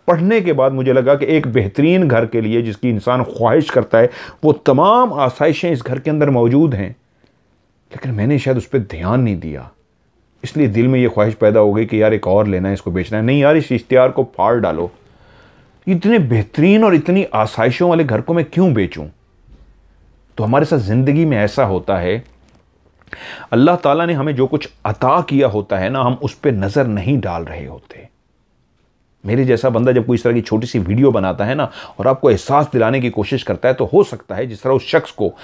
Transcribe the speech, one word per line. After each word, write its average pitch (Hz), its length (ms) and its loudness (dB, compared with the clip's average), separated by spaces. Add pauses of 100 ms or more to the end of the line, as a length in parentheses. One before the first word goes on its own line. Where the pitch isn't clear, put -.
पढ़ने 185 340 2
के 170 120 0
बाद 135 180 2
मुझे 135 220 0
लगा 135 220 4
कि 139 120 -2
एक 151 200 2
बेहतरीन 139 600 2
घर 117 180 2
के 113 160 -2
लिए 110 200 0
जिसकी 113 280 -4
इंसान 120 340 -2
ख्वाहिश 117 460 0
करता 113 280 0
है 117 120 4 (340)
वो 147 100 4 (120)
तमाम 196 480 4
आसाइशें 147 580 -2
इस 123 120 -4
घर 131 160 -6
के 143 100 -6
अंदर 151 220 0
मौजूद 127 440 2
हैं, 95 200 -6 (960)
लेकिन - 200 -10
मैंने 117 280 0
शायद 131 180 -2
उस 117 100 -6
पर - 140 0
ध्यान 98 400 -4
नहीं 110 180 0
दिया, 73 300 -12 (760)
इसलिए 147 240 -2
दिल 113 200 2
में 131 120 2
ये 123 100 4
ख्वाहिश 107 240 0
पैदा 107 260 2
हो 104 140 4
गई 107 120 0
कि 107 160 -2
यार 107 120 4
एक 101 140 -4
और 104 200 2
लेना 95 200 -2
है, 98 60 -2
इसको 90 180 -6
बेचना 92 260 -4
है। 110 60 -2
नहीं 135 180 2
यार, 151 160 4
इस 147 140 -2
इश्तिहार 127 400 2
को 131 120 -2 (140)
फाड़ 107 180 2
डालो, 87 340 -2 (1000)
इतने 196 340 2
बेहतरीन 147 640 2
और 196 120 4
इतनी 180 280 2 (120)
आसाइशों 117 540 0
वाले 165 140 2
घर 120 180 -2
को 165 120 -4
मैं 170 120 0
क्यों 175 280 0
बेचूं? 87 320 -4 (1300)
तो 113 60 -4
हमारे 135 220 2
साथ 156 140 0
ज़िंदगी 131 460 0
में 143 120 0
ऐसा 107 280 0
होता 95 320 -2
है, 92 260 -4 (1300)
अल्लाह 143 220 4
ताला 160 300 0
ने 170 80 -2
हमें 147 220 -2
जो 131 120 0
कुछ 147 220 -4 (160)
अता 127 360 0
किया 135 260 0
होता 101 300 -4
है 92 120 -2
ना, 135 120 -4
हम 123 120 2
उस 131 200 -6
पे - 180 -2
नज़र 107 360 -2
नहीं 110 320 -2
डाल 87 240 -6
रहे 80 220 -14
होते। - 420 -20 (1160)
मेरे 123 220 0
जैसा 127 240 2
बंदा 120 220 2
जब 123 140 2
कोई 120 100 0
इस 113 80 -2
तरह 120 100 2
की 117 80 0
छोटी 110 260 -4
सी 120 120 -2
वीडियो 110 320 2
बनाता 95 340 -2
है 127 100 -4
ना 147 160 -4 (280)
और 101 80 0
आपको 135 240 2
एहसास 123 420 0
दिलाने 123 280 0
की 123 80 -2
कोशिश 110 340 -6
करता - 240 -4
है, 131 60 2
तो 123 120 -2
हो 190 180 2
सकता - 320 -8
है 120 120 -6
जिस 110 160 -16
तरह 131 100 0
उस 127 160 -2
शख्स - 220 -2
को 95 200 -4 (120)